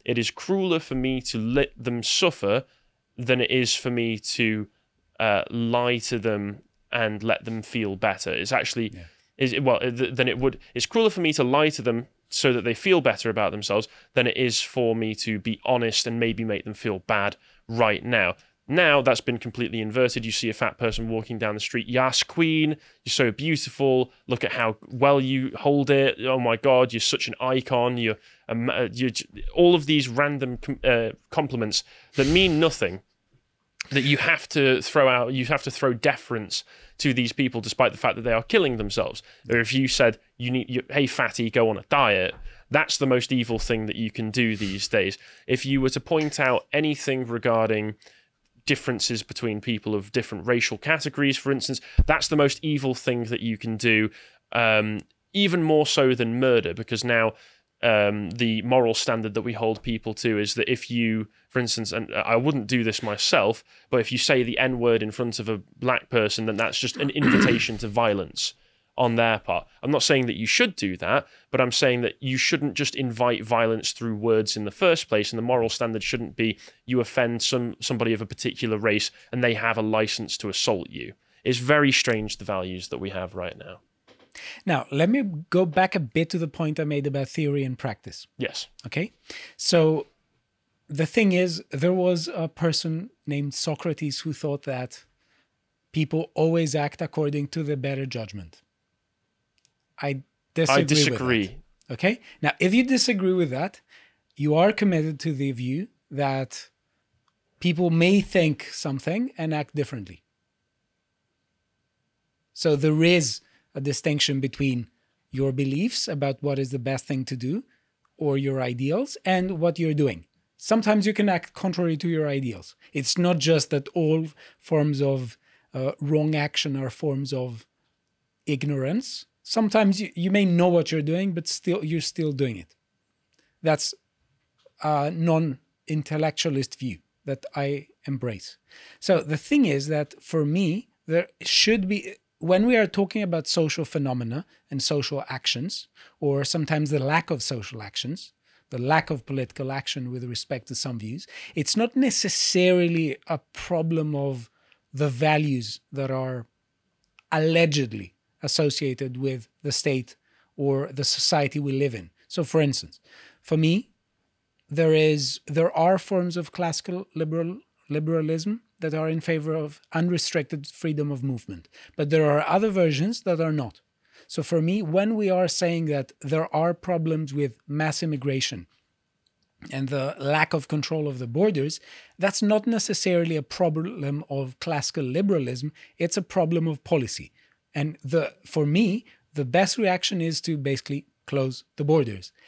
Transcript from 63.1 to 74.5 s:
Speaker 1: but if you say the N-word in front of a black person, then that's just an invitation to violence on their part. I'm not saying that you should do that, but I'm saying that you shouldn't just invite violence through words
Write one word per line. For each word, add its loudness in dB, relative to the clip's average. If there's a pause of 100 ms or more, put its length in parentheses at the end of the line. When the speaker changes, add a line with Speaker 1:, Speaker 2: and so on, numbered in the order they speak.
Speaker 1:
but 4
if -2
you -2
say 2
the -2
N-word 2
in -4
front -4
of -8
a -4 (160)
black -2
person, 0
then -2
that's -2
just -4
an -2
invitation 2
to -6
violence 0 (440)
on 2
their 4
part. -4 (160)
I'm -2
not 2
saying 4
that -4
you -6
should 2
do -2
that, 0 (240)
but 2
I'm 2
saying 2
that -2
you -2
shouldn't 0
just -2
invite 0
violence 2
through -4
words 2